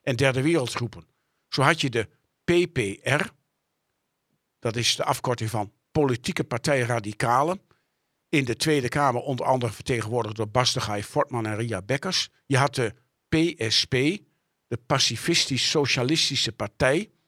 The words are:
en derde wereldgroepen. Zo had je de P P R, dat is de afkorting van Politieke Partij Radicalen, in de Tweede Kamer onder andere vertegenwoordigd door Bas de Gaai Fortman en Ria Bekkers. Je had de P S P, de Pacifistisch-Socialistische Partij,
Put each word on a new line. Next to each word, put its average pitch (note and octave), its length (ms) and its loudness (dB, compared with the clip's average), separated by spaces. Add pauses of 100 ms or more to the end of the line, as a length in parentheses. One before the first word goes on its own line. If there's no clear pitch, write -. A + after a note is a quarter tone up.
en C3 140 -2
derde C3 260 2
wereldgroepen. B2+ 640 -2 (420)
Zo - 140 0
had D#3+ 180 4
je C#3 100 -2
de A2+ 180 -2 (360)
P F3 280 2
P - 60 -6 (240)
R, C#3+ 280 -2 (1300)
dat A2+ 180 -4
is A#2 200 0
de - 80 -4
afkorting B2 460 -2
van G#2 220 -4 (180)
Politieke C#3+ 540 0
Partij C3 360 0
Radicalen, A#2+ 800 0 (680)
in C#3 160 2
de A#2 120 -2
Tweede C#3+ 320 0
Kamer C3+ 340 2
onder C3 240 -4
andere B2 260 0
vertegenwoordigd A2 640 -4
door A2 120 -4
Bas B2 240 2
de B2 80 -2
Gaai G#2 220 -4
Fortman A#2 440 -2
en G#2+ 100 -4
Ria A2 260 -4
Bekkers. C#3+ 460 -2 (180)
Je C3+ 100 2
had C#3 180 2
de A#2 200 -2 (340)
P D#3+ 340 0 (100)
S - 120 2
P, - 60 -10 (760)
de A#2 200 -4
Pacifistisch-Socialistische C3+ 1700 0
Partij, C#3 580 0 (180)